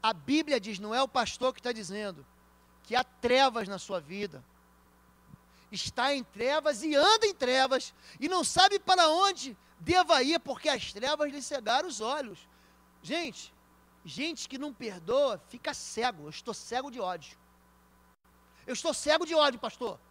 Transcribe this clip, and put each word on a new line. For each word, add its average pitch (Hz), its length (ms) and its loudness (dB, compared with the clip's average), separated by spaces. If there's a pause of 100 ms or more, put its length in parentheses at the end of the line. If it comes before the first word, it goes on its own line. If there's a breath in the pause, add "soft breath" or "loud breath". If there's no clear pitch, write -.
a 220 120 0
Bíblia 285 440 0
diz, 202 200 -8
não 214 160 -8
é 254 80 2
o 269 60 0
pastor 254 440 -2
que - 80 -14
tá 247 120 -6
dizendo, 196 520 -10 (600)
que 226 120 -2
há 247 80 2
trevas 240 640 2
na 196 100 -8
sua 185 220 -6
vida. 160 420 -10 (1300 soft breath)
Está 254 440 0
em 254 100 -4
trevas 269 580 -2
e 302 120 -2
anda 415 320 6
em 392 80 0
trevas, 262 580 0 (260 loud breath)
e 277 100 -4
não 359 140 0
sabe 392 360 4
para 359 320 6
onde 349 440 2 (240 soft breath)
deva 311 440 4
ir, 320 180 0
porque 285 300 -4
as 262 200 0
trevas 294 400 -2
lhe 277 120 -10
cegaram 254 440 0
os 233 140 -8
olhos. 233 480 -6 (540 soft breath)
Gente, 294 500 -6 (520)
gente 226 440 -8
que 262 80 -14
não 285 160 -8
perdoa, 214 680 -2 (100)
fica - 260 -8
cego. 220 500 -6
"Eu 151 60 -14
estou 214 240 -10
cego 262 360 -8
de 247 80 -16
ódio. 180 380 -10 (1300 soft breath)
Eu 254 60 -6
estou 294 220 -4
cego 320 320 0
de 320 80 -6
ódio, 285 260 4
pastor." 226 400 -8 (100)